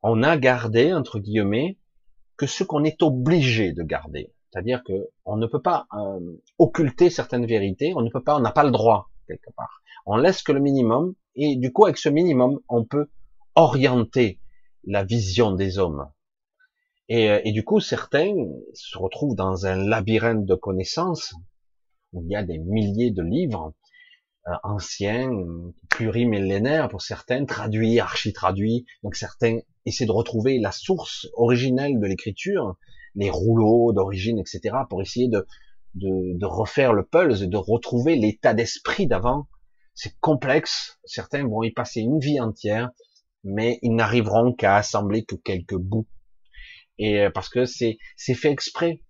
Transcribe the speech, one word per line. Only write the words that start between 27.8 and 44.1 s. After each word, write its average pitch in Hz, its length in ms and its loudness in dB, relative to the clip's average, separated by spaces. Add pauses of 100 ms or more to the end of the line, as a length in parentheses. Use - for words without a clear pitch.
archi-traduits. 104 880 -2 (160)
Donc 117 120 -8
certains 113 440 -2 (260)
essaient 120 220 -4
de 107 60 0
retrouver 113 460 0
la 101 140 -2
source - 640 -6
originelle 127 640 2
de 104 60 0
l'écriture, 101 720 -4 (360)
les 101 160 -2
rouleaux 113 600 4
d'origine, 98 460 -2
et 92 80 -6
cetera, 110 420 -6
pour 98 140 -6
essayer 123 260 -2
de, 104 180 0 (480)
de, 92 440 -4
de 98 80 -4
refaire 107 460 0
le 101 120 2
puzzle, 120 440 2
de 95 80 -2
retrouver 120 600 0
l'état 107 380 2
d'esprit - 520 -2
d'avant. 123 420 0 (460)
C'est - 260 -14
complexe, - 840 0
certains 139 420 -6
vont 110 160 -2
y 113 100 -2
passer 117 280 -6
une 135 200 0
vie 143 180 0
entière, 113 520 -4 (540)
mais 107 380 -2
ils 117 120 2
n'arriveront 113 580 2